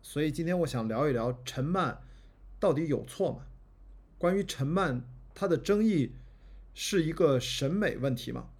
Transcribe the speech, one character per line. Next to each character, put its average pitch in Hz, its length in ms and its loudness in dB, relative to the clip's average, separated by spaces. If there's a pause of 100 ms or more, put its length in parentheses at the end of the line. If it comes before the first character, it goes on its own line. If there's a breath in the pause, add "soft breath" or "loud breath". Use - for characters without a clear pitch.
所 - 220 -4
以 156 100 0
今 160 140 -4
天 180 140 0
我 160 60 2
想 117 220 -2
聊 131 220 2
一 - 20 2
聊 120 320 0
陈 - 180 -4
漫 165 380 0 (580 soft breath)
到 185 140 4
底 151 160 0
有 113 160 0
错 175 260 -2
吗？ - 140 -10 (720)
关 175 180 2
于 202 80 2
陈 139 240 -4
漫， 151 400 0 (280)
他 196 120 -4
的 170 120 4
争 208 260 2
议 170 280 4 (600 loud breath)
是 - 300 0
一 156 100 0
个 151 260 4
审 135 320 -2
美 185 280 0
问 127 180 0
题 123 160 -8
吗？ 123 160 -8 (120)